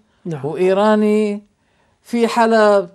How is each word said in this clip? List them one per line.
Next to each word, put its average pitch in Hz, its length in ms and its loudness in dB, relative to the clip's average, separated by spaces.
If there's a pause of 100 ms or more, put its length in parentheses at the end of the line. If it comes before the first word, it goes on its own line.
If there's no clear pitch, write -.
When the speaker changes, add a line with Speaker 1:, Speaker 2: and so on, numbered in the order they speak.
(260)
Speaker 1:
نعم. 147 200 -8
Speaker 2:
وإيراني 208 1000 0 (580)
في 233 260 -2
حلب. 214 680 2